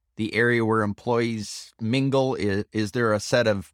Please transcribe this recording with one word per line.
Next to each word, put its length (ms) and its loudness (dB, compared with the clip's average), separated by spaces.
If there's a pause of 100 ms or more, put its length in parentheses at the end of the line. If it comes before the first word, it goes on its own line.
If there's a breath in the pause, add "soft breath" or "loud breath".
(160)
the 180 -4
area 300 4
where 180 2
employees 1000 -4
mingle, 600 0
i-, 320 0
is 200 -2
there 200 0
a 80 0
set 260 2
of 280 0